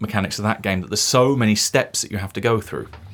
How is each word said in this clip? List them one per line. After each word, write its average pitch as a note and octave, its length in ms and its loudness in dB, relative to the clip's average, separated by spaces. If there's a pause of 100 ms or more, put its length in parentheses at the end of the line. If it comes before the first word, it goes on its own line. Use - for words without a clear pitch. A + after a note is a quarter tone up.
mechanics G#2 380 -2
of G#2 60 -2
that G#2 180 0
game, F#2+ 180 0
that F2 80 -6
there's - 140 0
so C3 340 4
many A2 180 4
steps - 460 0
that - 100 -6
you G2+ 60 -4
have G2 160 -6
to - 80 -6
go A#2 180 2
through. B1+ 300 -8 (260)